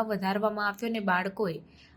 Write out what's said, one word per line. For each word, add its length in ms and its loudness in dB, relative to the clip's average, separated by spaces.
વધારવામાં 640 0
આવ્યો 200 -4
અને 140 -2
બાળકોએ 500 2